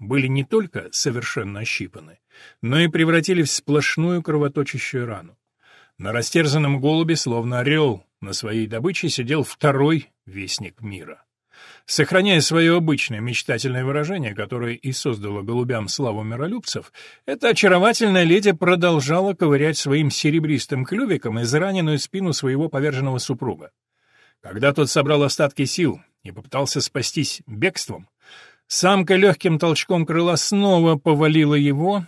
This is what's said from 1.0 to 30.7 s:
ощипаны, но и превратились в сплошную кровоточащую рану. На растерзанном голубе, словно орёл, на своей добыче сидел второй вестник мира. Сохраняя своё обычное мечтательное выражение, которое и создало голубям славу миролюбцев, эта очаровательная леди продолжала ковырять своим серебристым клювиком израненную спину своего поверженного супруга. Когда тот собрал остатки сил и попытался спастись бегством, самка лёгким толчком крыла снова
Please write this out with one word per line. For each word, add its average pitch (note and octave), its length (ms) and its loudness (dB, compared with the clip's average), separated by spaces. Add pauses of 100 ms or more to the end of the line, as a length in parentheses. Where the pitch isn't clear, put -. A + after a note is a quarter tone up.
ощипаны, E2 580 -10 (420)
но C3 200 2
и E3+ 80 4
превратились D#3+ 600 2
в - 20 -4
сплошную D#3+ 720 0
кровоточащую C#3+ 840 -4
рану. F#2 320 -14 (600)
На G#2 120 -8
растерзанном C#3 720 0
голубе, D#3+ 340 2
словно B2 460 -2
орёл, C#3 440 2 (160)
на G2 120 -10
своей A2 340 -4
добыче C3+ 420 -4
сидел C3 360 -2
второй C#3+ 680 0 (160)
вестник F#2+ 540 -10
мира. F#2 420 -14 (640)
Сохраняя F#3 540 2
своё E3 380 4
обычное D3+ 420 -2
мечтательное B2 640 -4
выражение, D3 500 -4
которое A#2 400 -6
и C3 160 -8
создало G#2 520 -4
голубям A#2 440 -2
славу A2 380 -4
миролюбцев, D3 680 -8 (320)
эта B3 260 -2
очаровательная G3 720 4
леди G3 260 4
продолжала F3 840 2
ковырять D3 440 2
своим C#3+ 320 2
серебристым D3 760 0
клювиком D#3 560 -2
израненную D#3 600 0
спину F#3+ 320 -4
своего C#3 360 -2
поверженного C3+ 500 -2
супруга. A#2 520 -6 (680)
Когда A#2 320 0
тот D3 160 2
собрал D3 360 2
остатки C#3 400 0
сил C3+ 360 -2 (220)
и G2+ 80 -16
попытался C3 500 -4
спастись - 680 -4
бегством, G#2+ 600 -6 (600)
самка F#3+ 480 2
лёгким F#3 420 4
толчком E3 480 0
крыла E3+ 300 0
снова F3+ 600 4